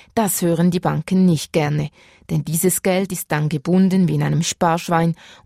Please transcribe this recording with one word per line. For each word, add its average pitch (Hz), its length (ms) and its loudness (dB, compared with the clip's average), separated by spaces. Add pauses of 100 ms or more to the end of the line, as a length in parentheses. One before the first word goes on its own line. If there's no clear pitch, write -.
(160)
das 214 260 -2
hören 170 300 2
die 175 80 -2
Banken 170 460 0
nicht 170 260 0
gerne. 151 380 -2 (400)
Denn 151 160 -2
dieses 165 360 -2
Geld 190 300 -2
ist - 220 -10
dann 151 160 -2
gebunden 180 580 2
wie 151 80 0
in 147 80 0
einem 147 180 0
Sparschwein 170 720 0 (300)